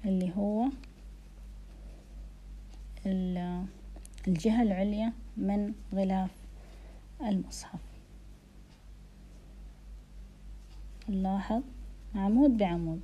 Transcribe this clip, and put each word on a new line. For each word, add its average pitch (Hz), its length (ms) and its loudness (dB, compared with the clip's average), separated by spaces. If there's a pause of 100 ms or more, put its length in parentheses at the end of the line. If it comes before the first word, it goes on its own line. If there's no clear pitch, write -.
اللي 185 320 4
هو 208 320 4 (2500)
ال-، 180 600 2 (600)
الجهة 220 340 6
العليا 208 500 4 (240)
من 202 380 2 (180)
غلاف 190 380 4 (880)
المصحف. - 600 0 (3250)
نلاحظ 196 540 2 (520)
عمود 226 420 8
بعمود 170 480 4